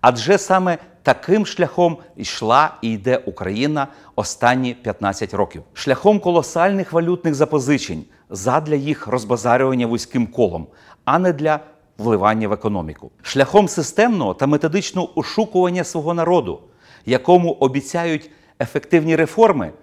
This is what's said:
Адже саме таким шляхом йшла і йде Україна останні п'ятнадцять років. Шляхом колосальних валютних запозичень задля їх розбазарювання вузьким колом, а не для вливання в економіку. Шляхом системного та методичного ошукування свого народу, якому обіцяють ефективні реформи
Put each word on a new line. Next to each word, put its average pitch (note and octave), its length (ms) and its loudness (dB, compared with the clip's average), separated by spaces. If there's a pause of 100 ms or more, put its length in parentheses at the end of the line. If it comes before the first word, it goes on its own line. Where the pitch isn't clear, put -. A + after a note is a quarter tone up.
Адже B2 380 4
саме F#3 400 0 (240)
таким F#3 440 0
шляхом E3+ 500 0 (200)
йшла A#2+ 640 0
і A2+ 100 -4
йде A2 240 0
Україна B2+ 680 -4 (300)
останні B2 580 0
п'ятнадцять G2+ 600 -6
років. G2 280 -4 (100)
Шляхом G3+ 480 0
колосальних F3 720 0
валютних E3+ 420 0
запозичень C3+ 720 -2 (260)
задля C3 440 -2
їх C#3+ 320 -4
розбазарювання B2 800 0
вузьким A#2 400 -4
колом, E2+ 400 -2 (380)
а C#3 140 2
не F3+ 140 2
для D3+ 280 -2 (380)
вливання A2 500 0
в G2+ 40 0
економіку. F#2+ 580 -6 (120)
Шляхом E3+ 460 2
системного F3 680 0
та C3+ 120 -2
методичного D#3+ 720 -2
ошукування F3+ 680 -2
свого E3 300 -6
народу, E3 460 0 (460)
якому E3+ 460 4
обіцяють D3+ 800 -2 (300)
ефективні D#3 560 0
реформи D#3+ 560 2 (100)